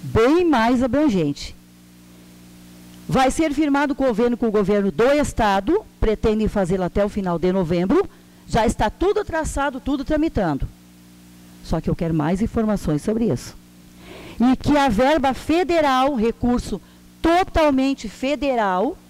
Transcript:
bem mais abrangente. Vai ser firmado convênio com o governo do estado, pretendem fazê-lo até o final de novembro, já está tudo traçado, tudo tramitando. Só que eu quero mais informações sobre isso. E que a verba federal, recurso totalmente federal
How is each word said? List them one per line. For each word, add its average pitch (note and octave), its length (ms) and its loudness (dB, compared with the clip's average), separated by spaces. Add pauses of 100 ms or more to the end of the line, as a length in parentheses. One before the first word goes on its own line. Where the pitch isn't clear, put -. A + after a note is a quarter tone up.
bem A#3 420 2
mais B3 380 2
abrangente. A3+ 720 0 (1500)
Vai C4 220 2
ser D#4 240 0
firmado C#4+ 400 0
convênio A#3+ 440 0
com A#3 100 0
o A3 40 0
governo G3+ 400 2
do A#3+ 200 2
estado, A3+ 720 0 (140)
pretendem G#3+ 480 0
fazê-lo F#3 360 0
até F3 220 -2
o G#3 40 -4
final F#3+ 280 -4
de F3+ 140 0
novembro, F#3 580 0 (380)
já A3 180 0
está A3 240 -2
tudo G4 340 -2
traçado, C#4+ 560 -4
tudo C4+ 240 -4
tramitando. B3 640 -2 (960)
Só E3+ 160 -4
que - 100 -6
eu D#3+ 60 0
quero E3 200 -4
mais E3 260 0
informações G#3+ 600 -2
sobre A3+ 240 -2
isso. C#3+ 300 -4 (840)
E B3+ 160 4
que C#4+ 200 0
a C#4 140 4
verba C4 460 2
federal, D4 800 2
recurso A#3 680 -2 (400)
totalmente D4+ 880 2
federal B3 880 -2 (120)